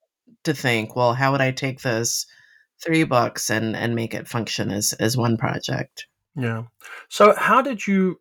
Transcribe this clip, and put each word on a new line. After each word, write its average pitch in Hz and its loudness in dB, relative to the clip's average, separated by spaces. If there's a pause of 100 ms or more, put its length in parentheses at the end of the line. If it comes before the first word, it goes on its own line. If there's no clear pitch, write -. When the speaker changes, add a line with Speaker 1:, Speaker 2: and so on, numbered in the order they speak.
(440)
Speaker 1:
to 156 -2
think, 117 -2
"Well, 123 4
how 135 2
would 139 0
I 131 2
take 131 -6
those 117 -2 (580)
three 160 2
books 120 0
and, 110 0
and 117 -2
make 113 -4
it - -10
function 104 -4
as, 104 -2
as 113 0
one 117 2
project?" - -6 (280)
Speaker 2:
Yeah. 117 -4 (460)
So - 6
how 233 4
did 262 -4
you 190 2